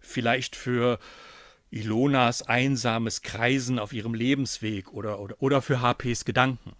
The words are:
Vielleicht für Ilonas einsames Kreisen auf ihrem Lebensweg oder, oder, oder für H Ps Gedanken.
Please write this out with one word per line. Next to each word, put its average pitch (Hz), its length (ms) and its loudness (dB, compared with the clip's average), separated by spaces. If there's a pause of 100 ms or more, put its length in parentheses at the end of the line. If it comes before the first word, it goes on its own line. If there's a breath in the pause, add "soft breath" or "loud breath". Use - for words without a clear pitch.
Vielleicht 123 560 -2
für 123 420 2 (720 loud breath)
Ilonas 120 720 2
einsames 117 800 0
Kreisen 123 560 0
auf 104 140 -6
ihrem 113 220 -4
Lebensweg 113 800 -2
oder, 104 260 -6
oder, 101 240 -10
oder 139 180 4
für 127 200 0
H 123 140 4
Ps 120 300 -4
Gedanken. 127 560 0